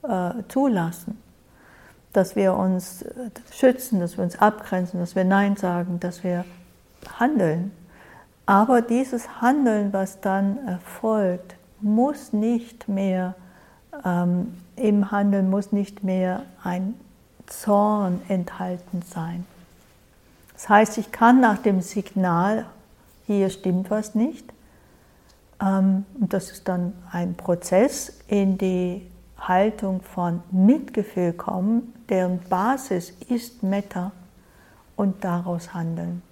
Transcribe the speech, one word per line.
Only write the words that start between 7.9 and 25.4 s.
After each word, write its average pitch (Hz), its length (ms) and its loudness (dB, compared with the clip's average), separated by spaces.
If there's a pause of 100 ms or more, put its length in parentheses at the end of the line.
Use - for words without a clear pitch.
Aber 220 360 6
dieses 240 600 -4
Handeln, 233 520 2
was 190 280 -4
dann 196 360 0 (100)
erfolgt, 185 880 -2 (260)
muss 240 520 0
nicht 226 540 -2
mehr, 185 480 -2 (680)
ähm, 175 540 0 (180)
im 208 360 2
Handeln 202 380 2
muss 196 220 0
nicht 202 320 -4
mehr 185 400 -2 (200)
ein 185 320 -4 (500)
Zorn 202 840 2
enthalten 180 760 -4
sein. 170 420 -8 (1080)
Das - 160 -18
heißt, 214 280 6
ich 220 140 -8
kann 247 300 6
nach 214 180 4
dem 190 220 2
Signal, 185 840 0 (600)
hier 196 240 2
stimmt 185 400 -2
was 214 260 -2
nicht, 247 380 -2 (1080)